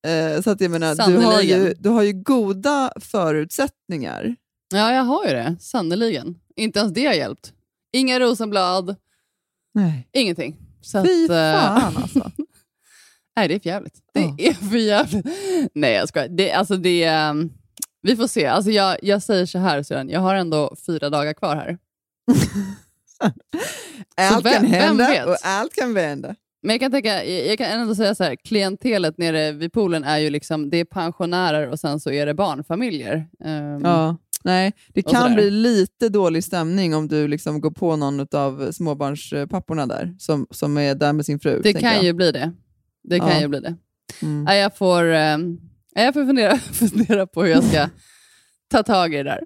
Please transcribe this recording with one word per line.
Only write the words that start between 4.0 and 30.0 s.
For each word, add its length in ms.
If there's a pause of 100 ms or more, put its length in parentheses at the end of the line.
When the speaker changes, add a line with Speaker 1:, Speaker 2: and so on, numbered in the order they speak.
Speaker 2:
Ja, 200
jag 100
har 220
ju 60
det. 280
Sannerligen. 760 (220)
Inte 220
ens 160
det 120
har 80
hjälpt. 380 (400)
Inga 280
rosenblad. 760 (760)
Speaker 1:
Nej. 380
Speaker 2:
Ingenting. 440 (260)
Så 220
Speaker 1:
Fy 200
Speaker 2:
att, 60
eh, 60 (240)
Speaker 1:
fan, 360
alltså. 400
Speaker 2:
<laughs> 1000
Nej, 120
det 60
är 60
för 100
jävligt. 240 (200)
Det 60
Speaker 1:
Ja. 180
Speaker 2:
är 160
för 220
jävligt. 500 (480)
Nej, 200
jag 140
skojar. 200
Det, 240
alltså, 240
det, 280
ehm, 460 (520)
vi 140
får 100
se. 200
Alltså, 240
jag, 320
jag 200
säger 240
så 120
här, 240
Sören. 260
Jag 120
har 140
ändå 420 (100)
fyra 240
dagar 240
kvar 220
här. 220 (480)
Speaker 1:
<laughs> 320 (1600)
Allt 200
Speaker 2:
Så 40
vem, 140
Speaker 1:
kan 120
hända 400
Speaker 2:
vem 60
vet? 140
Speaker 1:
och 160
allt 320
kan 200
vända. 400 (280)
Speaker 2:
Men 120
jag 60
kan 120
tänka, 320
jag, 220
jag 120
kan 80 (140)
ändå 140
säga 200
så 100
här, 120
klientelet 840
nere 340
vid 200
poolen 320